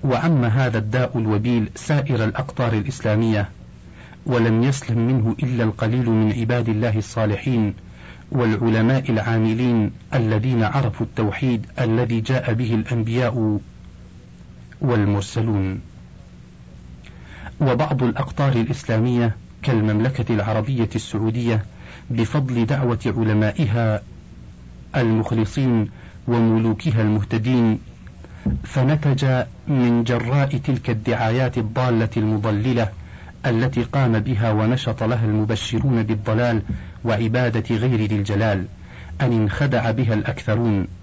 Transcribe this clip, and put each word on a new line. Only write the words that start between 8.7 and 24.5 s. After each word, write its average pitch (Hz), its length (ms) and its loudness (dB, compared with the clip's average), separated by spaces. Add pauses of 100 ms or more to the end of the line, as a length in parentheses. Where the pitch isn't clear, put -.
العاملين 113 800 2 (240)
الذين 113 480 2
عرفوا 113 440 0
التوحيد 117 600 -2 (140)
الذي 117 400 2
جاء 123 320 0
به 113 220 0
الأنبياء 113 840 0 (1200)
والمرسلون. 101 1000 0 (1800)
وبعض 135 420 2
الأقطار 135 500 0
الإسلامية 117 840 2 (260)
كالمملكة 113 720 2
العربية 110 600 0
السعودية 113 680 0 (460)
بفضل 120 560 0
دعوة 120 400 0
علمائها 107 960 2 (920)